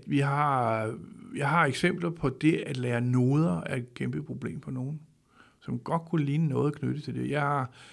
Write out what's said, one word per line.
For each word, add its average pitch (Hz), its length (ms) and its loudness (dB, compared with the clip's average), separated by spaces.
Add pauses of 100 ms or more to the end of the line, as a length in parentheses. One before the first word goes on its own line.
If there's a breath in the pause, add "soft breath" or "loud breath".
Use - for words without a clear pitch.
vi 143 120 2
har, 135 720 2 (420)
jeg 139 140 -2
har 165 160 4
eksempler 175 440 0
på 165 200 -2
det 151 280 4
at 143 200 -6
lære 123 240 0
noder 139 600 4
er - 140 -4
et 123 180 -6
kæmpe 127 300 -4
problem 127 380 -8
for 143 100 -10
nogen, 131 280 -6 (640 soft breath)
som 120 180 -6
godt 165 260 -2
kunne 160 200 0
ligne 147 220 2
noget 135 280 2
knyttet 135 280 -4
til 120 120 -8
det. 123 140 -4
Jeg 143 120 0
har 143 300 0 (220 loud breath)